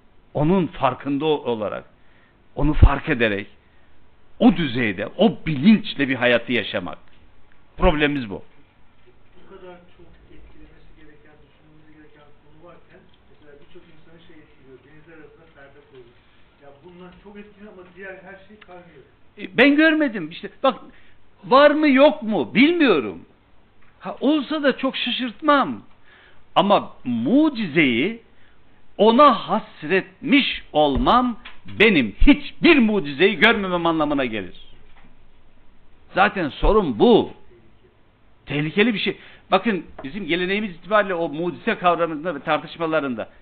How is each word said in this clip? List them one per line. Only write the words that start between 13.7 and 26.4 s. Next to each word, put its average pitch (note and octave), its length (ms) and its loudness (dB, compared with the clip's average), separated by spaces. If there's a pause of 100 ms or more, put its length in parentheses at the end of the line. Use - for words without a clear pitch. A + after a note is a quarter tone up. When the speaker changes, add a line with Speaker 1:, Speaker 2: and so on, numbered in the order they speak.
Speaker 2:
insanı D#3+ 440 -20
şey E3 160 -20
etkiliyor, C3+ 420 -20
denizler D3+ 280 -20
arasında D#3+ 320 -20 (100)
perde C#3 240 -20 (120)
koyulur. B2 240 -20 (480)
Ya C#3 60 -20 (140)
bunlar F3+ 280 -20 (120)
çok G3+ 140 -20
etkili G3+ 320 -20
ama F#3 120 -20 (140)
diğer F#3+ 180 -16
her F#3+ 340 -20
şey G#3 120 -20
kaynıyor. E3+ 440 -20 (340)
Speaker 1:
E, F#3+ 200 -12
ben C#4+ 180 4
görmedim. D4 560 0
İşte - 180 -16 (140)
bak, C4 160 0 (640)
var C#4+ 280 6
mı D4+ 180 2
yok C#4 340 4
mu F3 320 -4
bilmiyorum. G#3+ 720 2 (760)
Ha, - 200 -12
olsa D4 440 -2
da C4+ 140 0
çok C4 200 -6
şaşırtmam. A#3+ 840 -2 (760)